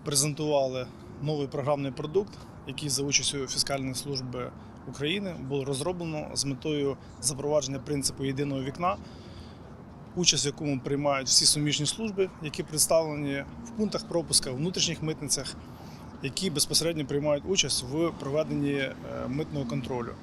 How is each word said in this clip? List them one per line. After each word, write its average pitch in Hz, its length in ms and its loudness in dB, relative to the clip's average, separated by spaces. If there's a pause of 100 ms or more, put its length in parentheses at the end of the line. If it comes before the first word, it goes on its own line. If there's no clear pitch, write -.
презентували 139 840 2 (340)
новий 143 260 0
програмний 139 440 2
продукт, 156 420 0 (340)
який 143 220 -4
за 135 140 2
участю 135 440 2
Фіскальної 131 480 0
служби 127 560 -4 (360)
України 160 520 -2
було 135 260 0
розроблено 156 680 -2
з 123 120 0
метою 139 520 0 (240)
запровадження 139 580 2
принципу 139 460 0
єдиного 135 360 0
вікна, 160 360 0 (1160)
участь 160 300 6
в - 20 4
якому 143 320 0
приймають 139 480 2
всі - 180 6
суміжні 147 400 4
служби, 196 440 0 (140)
які 156 200 -6
представлені 147 800 2 (220)
в - 40 -12
пунктах 202 380 0
пропуска, 151 440 2
внутрішніх 160 520 0
митницях, 151 520 -2 (680)
які 151 260 0
безпосередньо 156 560 2
приймають 143 420 2
участь 147 440 2
в 160 280 2
проведенні, 143 540 2
е, 139 220 0 (320)
митного 143 380 -2
контролю. 120 460 -2 (120)